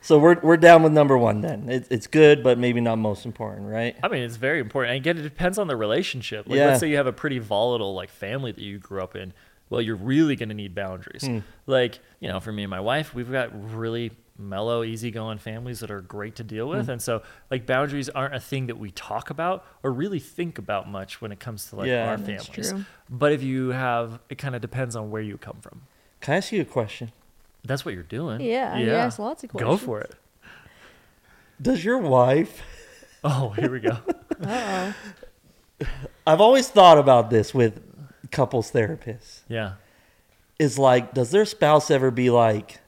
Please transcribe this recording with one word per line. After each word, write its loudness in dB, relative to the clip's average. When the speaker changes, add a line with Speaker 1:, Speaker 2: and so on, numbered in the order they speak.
Speaker 1:
So 6
we're, 8
we're 6
down 12
with 6
number 6
one 2
then. -6
It, -4
it's -4
good, 8
but 4
maybe 0
not 0
most -4
important, -12
right? -6
Speaker 2:
I -2
mean, -4
it's -10
very -2
important. -4
And -6
again, -2
it -10
depends -4
on -2
the -4
relationship. -4
Like, -2
Speaker 1:
Yeah. 4
Speaker 2:
let's 4
say -2
you 0
have 0
a -4
pretty -6
volatile, -2
like, -10
family -10
that -14
you -12
grew -10
up -12
in. -12
Well, -2
you're -4
really 0
gonna -8
need -12
boundaries. -10
Speaker 1:
Hmm. -4
Speaker 2:
Like, 0
you -10
know, -6
for -12
me -8
and -8
my -8
wife, -4
we've -10
got -4
really -6
mellow, -6
easygoing -10
families -12
that -14
are -10
great -14
to -14
deal -8
with. -4
Speaker 1:
Hmm. -8
Speaker 2:
And -10
so, -4
like, -6
boundaries -2
aren't -8
a -8
thing -8
that -10
we -14
talk -10
about -6
or -2
really -4
think -10
about -6
much -12
when -12
it -18
comes -14
to, -16
like, -6
Speaker 1:
Yeah. -2
Speaker 2:
our -6
Speaker 3:
That's -10
Speaker 2:
families. -10
Speaker 3:
true. -8
Speaker 2:
But 0
if -2
you -4
have, -4
it -16
kinda -8
depends -8
on -10
where -8
you -10
come -16
from. -20
Speaker 1:
Can -2
I 2
ask -6
you -2
a -2
question? -6
Speaker 2:
That's -6
what -8
you're -12
doing. -8
Speaker 3:
Yeah, -4
you -2
Speaker 2:
Yeah. 0
Speaker 3:
ask -6
lots -10
of -16
Speaker 2:
Go -2
for -8
Speaker 3:
questions. -16
Speaker 2:
it. -20
Speaker 1:
Does 0
your 0
wife 2
Speaker 2:
Oh, -2
here -2
we -6
go. -2
Speaker 3:
<laughs> -12
Uh-oh. -4
Speaker 1:
I've 6
always 6
thought 10
about 6
this 2
with 2
couples -2
therapists. -4
Speaker 2:
Yeah. -8
Speaker 1:
Is 0
like, 4
does 0
their 4
spouse 2
ever 4
be 2
like 2